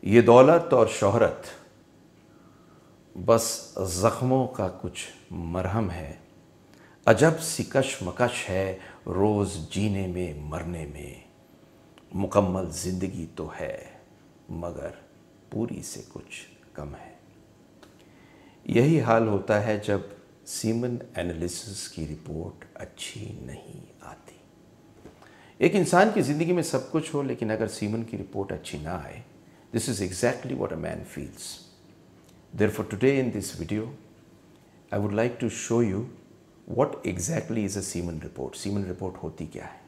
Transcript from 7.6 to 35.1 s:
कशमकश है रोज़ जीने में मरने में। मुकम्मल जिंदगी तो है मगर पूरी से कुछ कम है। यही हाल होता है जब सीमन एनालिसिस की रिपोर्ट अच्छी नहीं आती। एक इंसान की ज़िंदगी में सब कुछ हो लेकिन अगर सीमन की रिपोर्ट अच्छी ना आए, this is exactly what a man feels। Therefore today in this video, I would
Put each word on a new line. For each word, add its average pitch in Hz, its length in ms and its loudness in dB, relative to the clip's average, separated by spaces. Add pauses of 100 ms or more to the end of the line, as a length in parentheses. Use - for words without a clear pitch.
कशमकश - 840 -2
है 95 240 0 (360)
रोज़ 95 500 2 (140)
जीने 98 340 -2
में 82 440 -6
मरने 82 360 -6
में। 71 360 -14 (920)
मुकम्मल 92 580 2
जिंदगी 92 540 -6
तो 87 200 -10 (100)
है 73 220 -8 (720)
मगर 82 480 -10 (540)
पूरी - 300 -4
से - 180 -12 (120)
कुछ - 340 -16 (300)
कम 73 120 -10
है। - 260 -16 (1500)
यही 147 320 6
हाल 113 300 4
होता 104 320 2
है 107 200 0
जब 101 300 -2 (360)
सीमन 117 520 -2 (200)
एनालिसिस 87 680 -6
की 82 180 -8
रिपोर्ट 78 580 -10 (120)
अच्छी - 440 -14 (260)
नहीं - 340 -16 (240)
आती। - 300 -20 (1300)
एक 165 140 4
इंसान 190 380 6
की 170 100 2
ज़िंदगी 151 300 2
में 175 100 2
सब - 280 -2
कुछ - 240 -2
हो 143 80 0
लेकिन 120 300 -2
अगर 110 160 0
सीमन 110 340 -4
की 113 140 -8
रिपोर्ट 98 360 -6
अच्छी 80 260 -8
ना 80 180 -6
आए, - 260 -12 (520)
this 113 140 0
is 104 120 -2
exactly 120 600 -2
what - 120 -4
a 80 120 -8
man 80 280 -6
feels। - 320 -12 (1080)
Therefore 104 360 0
today 120 300 4
in 123 160 0
this 98 240 -6
video, 104 260 -4 (1080)
I 104 60 -2
would 104 220 -2